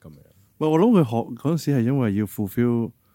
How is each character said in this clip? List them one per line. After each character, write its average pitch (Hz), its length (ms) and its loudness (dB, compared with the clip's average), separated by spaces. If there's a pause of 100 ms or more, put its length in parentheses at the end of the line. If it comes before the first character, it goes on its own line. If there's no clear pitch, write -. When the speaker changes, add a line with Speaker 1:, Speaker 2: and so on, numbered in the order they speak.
Speaker 1:
咁 - 100 -20
樣。 76 80 -20 (400)
Speaker 2:
喂， 156 100 0
我 156 100 2
諗 214 120 4
佢 190 140 6
學 113 120 -2 (180)
嗰 139 180 -4
陣 170 40 0
時 151 200 -4
係 120 60 2
因 131 160 0
為 113 160 0
要 104 120 0
fulfill 117 680 -2 (220)